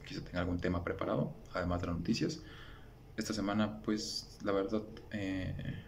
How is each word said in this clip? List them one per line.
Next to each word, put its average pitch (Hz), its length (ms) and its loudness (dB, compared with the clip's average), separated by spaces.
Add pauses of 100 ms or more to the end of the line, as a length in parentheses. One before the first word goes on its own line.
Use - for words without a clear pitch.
Quizá - 180 -6
tenga 87 160 0
algún 90 180 2
tema 87 260 2
preparado, 92 520 2 (160)
además 87 300 2
de 90 60 0
las 85 80 2
noticias. - 460 2 (760)
Esta 107 180 0
semana, 104 480 2
pues, - 600 0
la 104 100 2
verdad, 101 300 4 (300)
eh, 92 760 -2